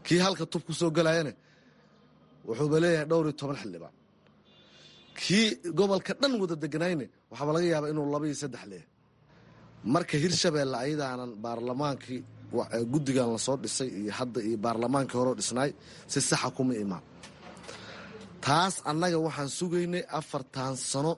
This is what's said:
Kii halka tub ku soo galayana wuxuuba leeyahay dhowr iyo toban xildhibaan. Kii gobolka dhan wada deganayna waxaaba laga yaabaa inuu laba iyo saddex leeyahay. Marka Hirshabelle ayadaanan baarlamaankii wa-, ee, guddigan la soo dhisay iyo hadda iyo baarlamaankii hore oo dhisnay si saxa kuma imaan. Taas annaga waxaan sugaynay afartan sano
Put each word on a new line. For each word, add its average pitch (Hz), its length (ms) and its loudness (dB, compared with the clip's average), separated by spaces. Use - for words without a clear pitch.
Kii 170 180 4
halka 180 260 2
tub 160 180 -4
ku 160 100 -8
soo 165 180 2
galayana 160 400 2
wuxuuba 143 340 2
leeyahay 165 280 4
dhowr 160 180 4
iyo 147 80 0
toban 143 220 -4
xildhibaan. 85 380 -12
Kii 214 320 4
gobolka 190 420 2
dhan 277 220 2
wada 180 200 0
deganayna 156 500 -2
waxaaba 139 260 -2
laga 170 140 2
yaabaa 151 240 2
inuu 151 200 0
laba 147 160 0
iyo 143 80 -2
saddex - 300 -8
leeyahay. 92 220 -14
Marka 156 360 2
Hirshabelle 151 600 2
ayadaanan 127 580 -4
baarlamaankii 123 840 -4
wa-, 113 220 -2
ee, 117 140 -2
guddigan 131 480 2
la 113 60 0
soo 131 200 0
dhisay 123 320 -4
iyo 101 220 -4
hadda 123 300 -4
iyo 110 160 0
baarlamaankii 120 600 0
hore 127 140 4
oo 110 60 -2
dhisnay 123 320 0
si - 160 0
saxa 135 300 2
kuma 131 240 0
imaan. 104 280 -4
Taas 170 360 4
annaga 165 340 2
waxaan 143 300 -2
sugaynay 175 580 -2
afartan 135 680 -4
sano 143 400 0